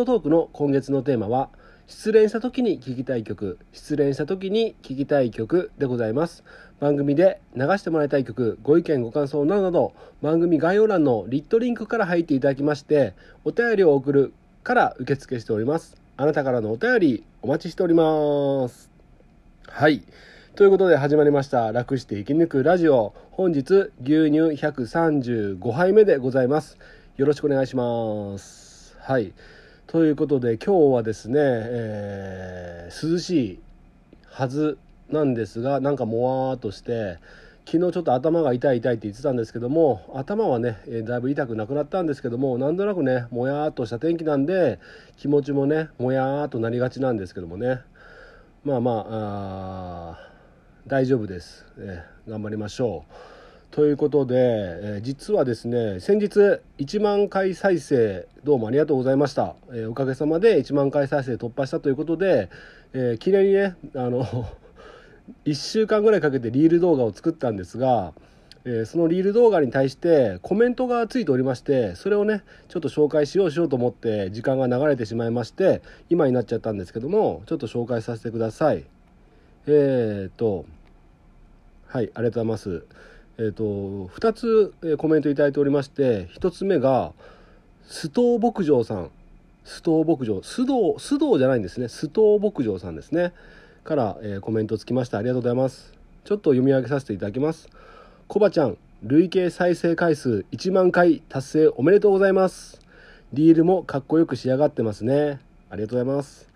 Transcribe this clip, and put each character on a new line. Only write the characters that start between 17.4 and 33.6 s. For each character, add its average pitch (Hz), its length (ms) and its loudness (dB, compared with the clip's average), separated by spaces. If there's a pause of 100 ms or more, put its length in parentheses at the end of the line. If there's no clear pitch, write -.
お 107 60 -10
待 160 220 -2
ち - 20 -12
し - 40 -16
て 190 80 0
お 175 40 0
り 170 60 4
ま 147 760 2
す。 - 240 -18 (760)
は - 200 0
い。 135 160 2 (520)
と 202 100 6
い - 20 10
う 196 40 6
こ 190 80 6
と 190 100 4
で 151 80 6
始 143 180 2
ま 151 80 6
り 147 80 6
ま 143 100 4
し 131 60 -4
た、 113 240 0
楽 123 260 -2
し - 60 -8
て 107 120 -8
生 101 100 -6
き 139 80 -2
抜 165 140 2
く 135 160 0
ラ 175 140 4
ジ 165 120 4
オ。 117 240 4 (180)
本 185 220 0
日、 180 380 2 (120)
牛 151 260 2
乳 156 280 2
百 143 300 -4
三 160 340 0
十 110 360 -2
五 110 140 -4
杯 180 220 2
目 214 100 8
で 175 140 4
ご 127 140 -2
ざ 131 120 2
い 123 60 2
ま 151 100 0
す。 - 180 -12 (380)
よ 139 120 0
ろ 151 40 4
し 143 80 -2
く 151 60 -2
お 143 40 2
願 135 140 2
い 127 40 -4
し 131 100 -6
ま 110 600 -4
す。 - 600 -20
は 135 200 -2
い。 95 120 -4 (560)
と 165 160 0
い 156 80 4
う 143 60 0
こ 151 100 -2
と 135 140 0
で、 113 160 0
今 165 340 4
日 127 40 4
は 117 60 2
で 110 120 -2
す - 160 -14
ね、 139 100 2
え 101 1500 -6
ー、 156 200 -4
涼 175 80 0
し - 100 -8 (240)
い - 60 -18 (680)